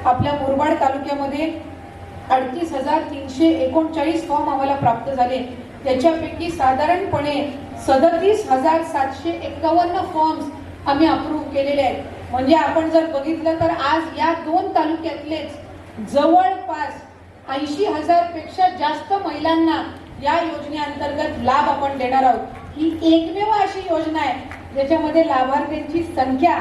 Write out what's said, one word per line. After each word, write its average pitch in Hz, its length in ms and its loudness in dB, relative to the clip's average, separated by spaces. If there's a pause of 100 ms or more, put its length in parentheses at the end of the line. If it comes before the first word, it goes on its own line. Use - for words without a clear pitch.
आपल्या 269 280 2
मुरबाड 285 480 0
तालुक्यामध्ये 285 920 -2 (580)
अडतीस 262 420 0
हजार 294 300 0
तीनशे 277 460 0
एकोणचाळीस 311 800 2
फॉर्म 294 200 0
आम्हाला 277 260 0
प्राप्त 254 380 0
झाले, 254 260 0 (460)
त्याच्यापैकी 320 680 0
साधारणपणे 294 1080 0 (280)
सदतीस 339 640 4
हजार 320 320 4
सातशे 277 480 -4
एक्कावन्न 339 720 0
फॉर्म्स 320 420 0 (420)
आम्ही 285 200 4
अप्रूव्ह 302 380 0
केलेले 277 380 0
आहेत. - 220 -2 (260)
म्हणजे 262 260 4
आपण 302 340 2
जर 320 160 4
बघितलं 320 480 -2
तर 330 160 2
आज 320 320 0 (160)
या 320 140 2 (120)
दोन 359 300 0
तालुक्यातलेच 311 1400 -4
जवळपास 320 920 2 (480)
ऐंशी 294 340 -2
हजार 339 400 2
पेक्षा 339 440 0
जास्त 302 440 -2
महिलांना 320 720 0 (400)
या 311 200 2
योजनेअंतर्गत 294 1000 -6
लाभ 277 240 4
आपण 269 300 -2
देणार 254 240 2
आहोत. 240 240 2 (300)
ही 320 400 2
एकमेव 392 360 0
अशी 392 280 0 (100)
योजना 311 300 0
आहे 254 180 -2 (360)
ज्याच्यामध्ये 311 540 4
लाभार्थ्यांची 285 760 0 (140)
संख्या 262 440 2